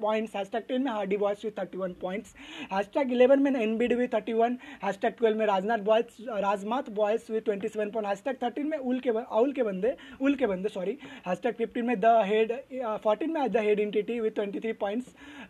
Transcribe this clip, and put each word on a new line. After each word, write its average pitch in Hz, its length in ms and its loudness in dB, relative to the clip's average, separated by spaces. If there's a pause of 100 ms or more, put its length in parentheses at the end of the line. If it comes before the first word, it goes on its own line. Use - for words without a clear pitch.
points। 220 300 -2
हैशटैग 202 280 -4
टेन 254 180 -2
में 269 100 -2
हार्डी 208 260 -2
बॉयज 202 240 0
with 214 180 -8
थर्टी 185 180 -8
वन 185 160 -4
पॉइंट्स। 185 420 -8 (380)
हैशटैग 247 380 0
इलेवन 247 280 8
में 277 220 2
एनबीडी 226 340 2
with 247 180 0
थर्टी 220 200 -2
वन। 240 240 4 (260)
हैशटैग 202 300 -2
ट्वेल्व 220 240 4
में 220 80 0
राजनाथ 202 320 2
बॉयज, 220 280 4 (160)
राजमात 214 680 -2
बॉयज 214 380 0
with 220 180 -4
ट्वेंटी 202 220 -2
सेवन 208 240 -4
point। 214 140 -4
हैशटैग 202 380 -4
थर्टीन 277 240 -2
में 311 100 -2
उल 254 220 -2
के 240 120 -2
ब-, 226 200 -2
आउल 240 220 2
के 254 100 0
बंदे, 202 320 -2 (260)
उल 277 140 4
के 269 120 0
बंदे, 190 220 -2
सॉरी। 202 300 -6 (280)
हैशटैग 185 280 -2
फिफ्टीन 233 300 -4
में 247 100 0
The 220 300 6
Head, 226 560 0
अ, 214 160 -4
फोर्टीन 220 340 0
में 311 100 0
The 226 180 2
Head 208 200 2
Entity 208 400 -2
with 220 160 -2
ट्वेंटी 202 240 -2
थ्री 226 140 -2
पॉइंट्स। 220 420 -4 (340)